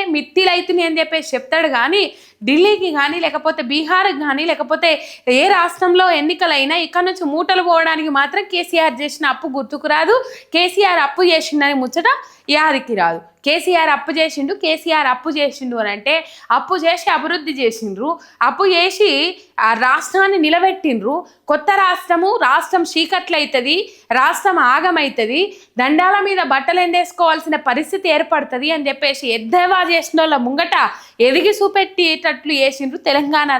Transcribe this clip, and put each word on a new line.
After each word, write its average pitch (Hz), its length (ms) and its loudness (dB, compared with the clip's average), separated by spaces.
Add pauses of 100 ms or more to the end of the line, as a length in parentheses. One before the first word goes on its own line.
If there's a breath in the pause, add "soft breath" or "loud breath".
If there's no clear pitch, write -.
మిత్తిలైతుంది 349 840 0
అని 320 120 -2
చెప్పేసి 311 340 -4
చెప్తాడు. 311 440 0
కానీ 330 240 0 (420 loud breath)
ఢిల్లీకి 359 540 2
కానీ, 294 260 0
లేకపోతే 302 380 -2
బీహార్కి 311 580 0
కానీ, 294 240 -2
లేకపోతే 311 460 0 (480 loud breath)
ఏ 277 40 4 (140)
రాష్ట్రంలో 359 500 2 (140)
ఎన్నికలైనా 311 560 0
ఇక్కడ 349 340 -2
నుంచి 370 140 -6
మూటలు 349 380 0
పోవడానికి 320 480 2 (100)
మాత్రం 381 320 -2
కేసీఆర్ 339 500 0
చేసిన 294 240 -6
అప్పు 269 220 -4 (100)
గుర్తుకు 277 380 -8
రాదు, 330 200 4 (380 loud breath)
కేసీఆర్ 359 540 2
అప్పు - 140 -2
చేసిండని 302 600 2
ముచ్చట 320 260 0 (400 loud breath)
యాదికి 277 440 0
రాదు. 170 260 0 (240)
కేసీఆర్ 320 500 2
అప్పు - 240 -6
చేసిండు, 302 360 -2
కేసీఆర్ 311 580 -2
అప్పు 254 260 -4
చేసిండు 254 380 -4
అని 208 180 -2
అంటే 214 180 -4 (440 loud breath)
అప్పు 320 180 -2 (100)
చేసి 349 300 0
అభివృద్ధి 311 380 -4
చేసిండ్రు, 226 560 -4 (340 loud breath)
అప్పు 277 220 0 (100)
చేసి 370 340 2 (580 loud breath)
ఆ - 20 4 (180)
రాష్ట్రాన్ని 381 580 2
నిలబెట్టిండ్రు. 311 680 0 (340 loud breath)
కొత్త 302 200 0 (140)
రాష్ట్రము, 359 480 0 (140)
రాష్ట్రం 330 480 2
చీకట్లయితది, 320 840 0 (420 loud breath)
రాష్ట్రం 302 400 2 (160)
ఆగమైతది, 294 640 0 (380 loud breath)
దండాల 320 380 2 (120)
మీద 381 120 0 (120)
బట్టలు 311 340 0
ఎండేసుకోవాల్సిన 339 720 0 (120)
పరిస్థితి 311 480 -2
ఏర్పడుతుంది 302 600 -2
అని 285 120 -4
చెప్పేసి 277 360 -4 (120)
ఎద్దేవా 359 440 2 (120)
చేసిన 320 280 0
వాళ్ళ 311 160 2
ముంగట 277 400 -2 (440 loud breath)
ఎదిగి 311 400 4
చూపెట్టేటట్లు 349 920 0
చేసిండ్రు 269 560 -2
తెలంగాణ 285 520 2